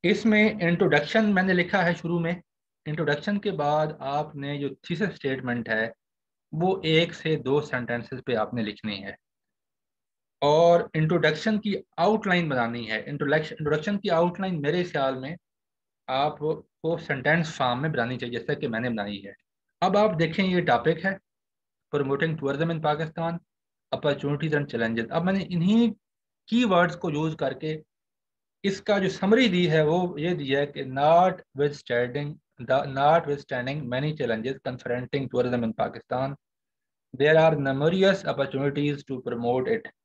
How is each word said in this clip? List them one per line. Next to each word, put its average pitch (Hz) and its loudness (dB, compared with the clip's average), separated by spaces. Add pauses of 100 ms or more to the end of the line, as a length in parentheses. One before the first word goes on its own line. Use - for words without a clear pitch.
इसमें 214 4
introduction 180 2
मैंने 190 2
लिखा 175 2
है 175 2
शुरू 170 -2
में। 170 -2 (460)
introduction 151 -2
के 202 -4
बाद 151 0
आपने 143 -4
जो 139 -4
thesis 170 -4
statement 127 -4
है, 110 -2 (600)
वो 185 0
एक 165 2
से 156 -2
दो 135 0
sentences 120 -6
पे 123 -2
आपने 110 -2
लिखनी 104 -6
है 98 -12 (1200)
और 170 6
introduction 156 2
की 202 -4 (140)
outline 185 2
बनानी 120 -2
है। 110 -4
इंट्रोडक्श-, 147 -2
introduction 151 -2
की 196 -4
outline 175 0
मेरे 160 0
ख्याल 139 -2
में 139 -10 (720)
आपको 151 -2
sentence 156 0
form 123 0
में 156 -2
बनानी 123 -2
चाहिए, 120 -6
जैसा 147 -4
कि 143 -6
मैंने 117 -4
बनाई 104 -6
है। 101 -16 (460)
अब 190 2
आप 208 4
देखें, 160 0
ये 180 2
topic 165 0
है 190 -4 (760)
promoting 143 0
tourism 139 -2
in 160 -4
Pakistan, 156 -2 (580)
opportunities 143 -2
and 147 0
challenges। 113 -2
अब 165 0
मैंने 190 0
इन्हीं 208 2 (560)
keywords 185 4
को 175 -4
यूज़ 156 -2
करके 156 -6 (800)
इसका 196 0
जो 190 0
summary 226 4
दी 175 2
है, 156 4
वो 175 0
ये 170 -2
दी 139 -2
है 143 2
कि 143 -10
notwithstanding 143 0 (260)
the, 131 0 (120)
notwithstanding 143 0
many 143 -2
challenges 120 -2
confronting 127 -4
tourism 123 0
in 110 -2
Pakistan, 127 -4 (800)
there 151 6
are 160 6
numerous 165 2
opportunities 139 -2 (140)
to 127 -8
promote 120 0
it। 110 -2 (180)